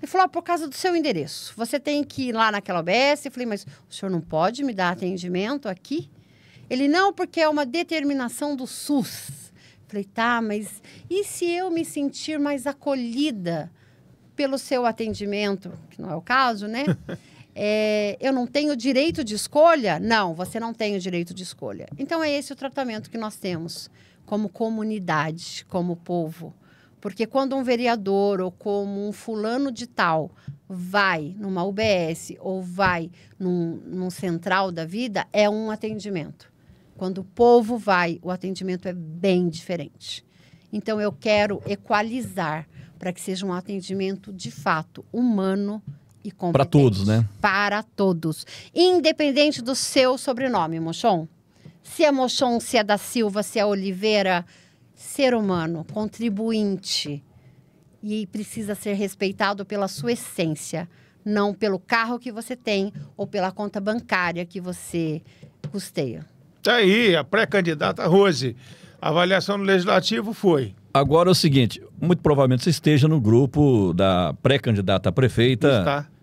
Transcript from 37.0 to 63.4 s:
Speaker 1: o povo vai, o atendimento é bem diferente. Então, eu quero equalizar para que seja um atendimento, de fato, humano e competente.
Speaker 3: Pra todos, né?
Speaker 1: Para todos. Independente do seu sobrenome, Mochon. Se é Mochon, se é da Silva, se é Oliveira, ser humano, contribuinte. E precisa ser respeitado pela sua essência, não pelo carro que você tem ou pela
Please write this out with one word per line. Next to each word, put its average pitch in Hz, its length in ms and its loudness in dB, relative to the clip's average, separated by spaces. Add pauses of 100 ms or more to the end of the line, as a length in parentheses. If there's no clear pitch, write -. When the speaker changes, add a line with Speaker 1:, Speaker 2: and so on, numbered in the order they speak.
Speaker 1:
o 190 60 -8
povo 240 520 4
vai, 175 460 0
o 175 80 -8
atendimento 185 580 -6
é 180 60 -8
bem 175 560 0
diferente. - 760 -10 (480)
Então, 214 260 -4
eu 208 140 0
quero 208 540 2
equalizar 202 1000 -2 (320)
para 180 140 -6
que 175 80 -12
seja 190 240 -6
um 190 80 -2
atendimento, 190 800 -6
de 185 180 -12
fato, - 640 -4
humano 202 680 0 (420)
e 208 60 -10
competente. 175 220 -4
Speaker 3:
Pra 139 120 6
todos, 123 440 6
né? 110 180 4 (140)
Speaker 1:
Para 202 420 2
todos. 165 640 -2 (260)
Independente 302 880 4
do 247 140 -4
seu 254 420 2
sobrenome, 233 600 -2
Mochon. 165 480 0 (560)
Se - 220 0
é 294 80 6
Mochon, 254 480 2
se 233 160 -2
é 220 80 4
da 208 120 2
Silva, 208 460 -2
se 202 160 -4
é 202 80 4
Oliveira, 196 800 0 (480)
ser 254 400 0
humano, 170 580 0
contribuinte. 208 1300 -4 (760)
E 208 280 -6
precisa 208 480 -8
ser 208 180 -6
respeitado 196 680 -2
pela 202 240 -2
sua 240 240 -4
essência, 170 760 -4 (360)
não 208 280 0
pelo 196 280 -2
carro 233 400 -2
que 247 100 -12
você 226 240 -10
tem 202 380 -2 (240)
ou 202 100 -6
pela 185 240 -2